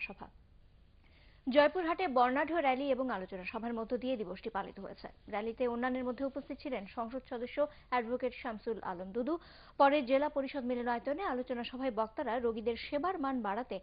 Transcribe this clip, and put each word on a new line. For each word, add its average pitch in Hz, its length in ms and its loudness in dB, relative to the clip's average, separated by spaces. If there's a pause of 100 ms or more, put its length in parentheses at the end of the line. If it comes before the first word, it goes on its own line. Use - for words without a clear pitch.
সভা। - 200 -14 (1200)
জয়পুরহাটে 311 580 6 (120)
বর্ণাঢ্য 277 440 4
র্যালি 269 340 2
এবং 262 100 0 (120)
আলোচনা 185 340 -6
সভার 233 280 -4
মধ্য 226 120 -6 (120)
দিয়ে 254 180 0
দিবসটি 190 360 -8
পালিত 190 280 -8
হয়েছে। - 220 -12 (260)
র্যালিতে 220 300 -4 (100)
অন্যান্যের 254 340 -2
মধ্যে 254 240 -4
উপস্থিত 277 320 -8
ছিলেন 240 200 -4 (120)
সংসদ 240 360 -6
সদস্য 247 260 -8 (340)
অ্যাডভোকেট 247 500 0
শামসুল 226 360 -4 (140)
আলম 185 240 -8
দুদু। 247 180 0 (460)
পরে 277 180 10 (120)
জেলা 277 280 4
পরিষদ 269 340 -2
মিলনায়তনে 240 520 -2 (100)
আলোচনা 247 380 -4
সভায় 262 280 -2
বক্তারা 220 340 -2 (120)
রোগীদের 226 400 0
সেবার 330 380 0
মান 269 120 0 (120)
বাড়াতে 202 360 -2